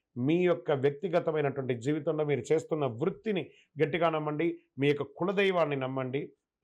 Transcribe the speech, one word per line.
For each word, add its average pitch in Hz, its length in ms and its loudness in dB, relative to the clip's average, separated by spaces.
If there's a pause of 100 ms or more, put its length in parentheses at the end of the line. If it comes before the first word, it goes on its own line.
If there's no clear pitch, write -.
(180)
మీ 156 260 2
యొక్క 170 280 2
వ్యక్తిగతమైనటువంటి 143 1040 0
జీవితంలో 151 520 -2
మీరు 143 280 0
చేస్తున్న 156 320 0
వృత్తిని 156 640 -4 (340)
గట్టిగా 160 260 0
నమ్మండి, 156 480 -2 (220)
మీ 139 80 4
యొక్క 143 160 2 (140)
కులదైవాన్ని 180 580 2
నమ్మండి, 131 560 -4 (320)